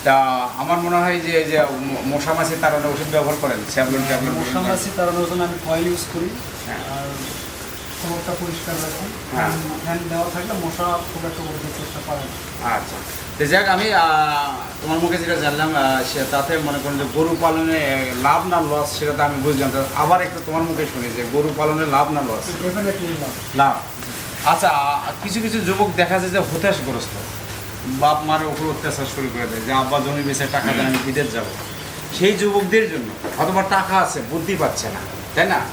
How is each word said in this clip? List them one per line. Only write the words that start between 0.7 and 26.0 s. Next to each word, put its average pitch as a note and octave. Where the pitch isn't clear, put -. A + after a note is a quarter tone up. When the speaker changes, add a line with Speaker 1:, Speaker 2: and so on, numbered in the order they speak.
Speaker 1:
মনে F3
হয় F3
যে, E3
যে D3+
ম-, C3+
মশা D3
মাছি D#3+
তাড়ানোর D3
ওষুধ D3+
ব্যবহার D3
করেন, B2+
স্যাভলন C3
ট্যাবলেট C3
Speaker 2:
মশা -
Speaker 1:
ব্যবহার D3+
করেন। F#3+
Speaker 2:
মাছি F#3+
তাড়ানোর F3
জন্য F3+
আমি F3
কয়েল E3
ইউজ F3
করি। F3
Speaker 1:
হ্যাঁ। -
Speaker 2:
আর C#3
ঘরটা E3+
পরিষ্কার E3
রাখি। D#3+
Speaker 1:
হ্যাঁ। B2+
Speaker 2:
ফ্যান, D#3
ফ্যান E3+
দেওয়া E3+
থাকলে F#3+
মশা E3+
খুব E3+
একটা E3
উঠতে D3+
চেষ্টা D3
করে D3
না। -
Speaker 1:
আচ্ছা। -
তো D3+
যাক, F#3
আমি, G3
আহ, D3+
তোমার D#3
মুখে F3
যেটা E3+
জানলাম, D3+
আহ, C3+
সে C#3
তাতে C#3+
মনে D3
করেন C#3+
যে C#3
গরু D#3+
পালনে D#3+
লাভ D3+
না F3
লস, D3
সেটা D3
তো D3
আমি C#3+
বুঝলাম। C3+
তো C3+
আবার D#3+
একটু E3+
তোমার D#3+
মুখে D#3
শুনি B2
যে A#2
গরু D3
পালনে D#3
লাভ D3
না D3
লস? A#2
Speaker 2:
Definitely F3+
লাভ। C3+
Speaker 1:
লাভ। C3+
আচ্ছা, E3+
আহ, C#3+
কিছু G3+
কিছু A3+
যুবক F#3+
দেখা F3+